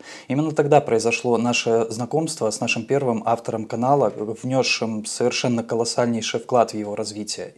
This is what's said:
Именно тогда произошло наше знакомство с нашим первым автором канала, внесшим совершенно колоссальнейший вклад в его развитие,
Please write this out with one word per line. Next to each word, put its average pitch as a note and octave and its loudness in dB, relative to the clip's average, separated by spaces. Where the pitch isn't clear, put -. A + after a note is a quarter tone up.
Именно D3+ 0
тогда D3 6
произошло A#2 2
наше A#2 2
знакомство A#2+ -2
с - -6
нашим A#2+ -2
первым B2+ 0
автором A2+ -2
канала, B2 2
внесшим A2+ -2
совершенно A#2+ 0
колоссальнейший A#2 0
вклад A2+ 2
в A2+ -8
его G#2 -6
развитие, G#2 -8